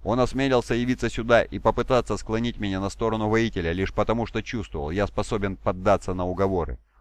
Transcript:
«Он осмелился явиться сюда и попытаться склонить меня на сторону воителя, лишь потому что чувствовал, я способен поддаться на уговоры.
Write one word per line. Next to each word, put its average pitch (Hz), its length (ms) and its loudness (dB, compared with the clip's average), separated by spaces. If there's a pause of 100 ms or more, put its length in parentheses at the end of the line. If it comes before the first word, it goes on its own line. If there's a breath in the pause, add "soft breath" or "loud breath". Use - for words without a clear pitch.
«Он 117 160 0
осмелился 127 540 2
явиться 123 360 0
сюда 117 340 4
и - 160 -6
попытаться 117 580 2
склонить 113 420 -4
меня 95 200 -2
на 98 100 -2
сторону 110 400 -2
воителя, 107 420 2
лишь 92 220 -2
потому 110 320 0
что 110 160 -6
чувствовал, 85 500 -6
я 98 160 2
способен 101 500 -4
поддаться 95 560 0
на 92 120 -2
уговоры. 90 540 0 (220)